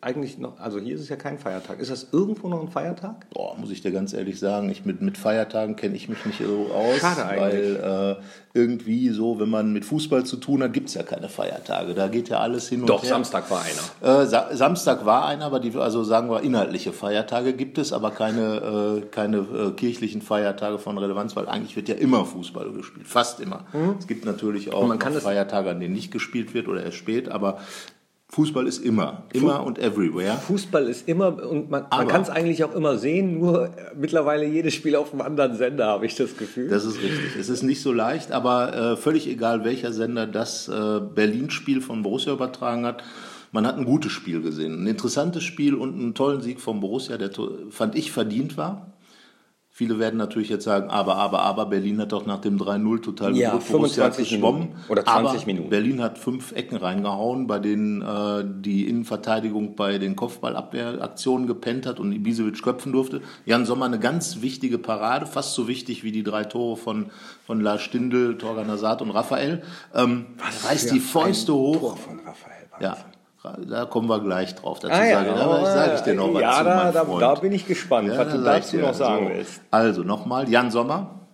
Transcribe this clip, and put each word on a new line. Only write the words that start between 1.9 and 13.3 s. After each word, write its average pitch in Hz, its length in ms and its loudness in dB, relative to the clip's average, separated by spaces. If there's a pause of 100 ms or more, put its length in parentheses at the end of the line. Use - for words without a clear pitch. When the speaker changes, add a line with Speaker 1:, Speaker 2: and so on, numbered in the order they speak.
Speaker 1:
das 127 220 -10
irgendwo 202 340 0
noch 170 140 -2
ein 160 80 -8
Feiertag? 175 640 -8
Speaker 2:
Boah, - 260 -8
muss - 120 -10
ich 98 120 -8
dir 95 100 -2
ganz 95 220 -2
ehrlich 98 260 -6
sagen, 101 300 0
ich - 160 -6
mit, 95 160 -2
mit 98 160 0
Feiertagen 110 580 0
kenne 104 220 -4
ich - 100 -12
mich 110 180 -8
nicht 104 140 -6
so 104 340 0
aus, 120 280 4
Speaker 1:
Schade 165 240 2
eigentlich. 101 560 2
Speaker 2:
weil, 98 400 0
äh, - 20 -16 (340)
irgendwie 120 520 2
so, 110 320 0
wenn 107 80 2
man 107 240 2
mit 104 100 -2
Fußball 147 400 0
zu 127 140 -6
tun 135 260 0
hat, 120 80 0
gibt's - 220 -4
ja - 100 -6
keine - 240 -8
Feiertage. 52 680 -4
Da 98 120 2
geht 117 220 -2
ja 113 100 2
alles 117 300 -2
hin 123 120 0
und 120 80 0
Speaker 1:
Doch, 104 140 6
Speaker 2:
her. 123 60 -2
Speaker 1:
Samstag 120 420 0